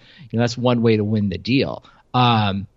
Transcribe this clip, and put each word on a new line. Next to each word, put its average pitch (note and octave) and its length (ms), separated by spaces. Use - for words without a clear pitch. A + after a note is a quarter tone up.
you A2+ 80
know, A#2 40
that's A#2+ 160
one A#2+ 240
way A2+ 140
to G#2 80
win G#2 240
the F2+ 100
deal. A2+ 460
Um, G#2+ 520